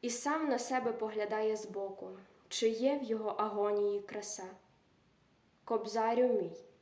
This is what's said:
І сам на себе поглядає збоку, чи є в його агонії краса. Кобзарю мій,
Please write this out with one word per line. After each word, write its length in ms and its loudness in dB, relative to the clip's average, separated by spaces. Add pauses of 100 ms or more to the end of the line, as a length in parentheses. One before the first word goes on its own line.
І 100 -2
сам 380 2
на 100 2
себе 340 0
поглядає 640 0
збоку, 540 -8 (380)
чи 200 0
є 300 2
в 40 -4
його 280 -2
агонії 680 0
краса. 460 -8 (1160)
Кобзарю 640 2
мій, 280 2 (260)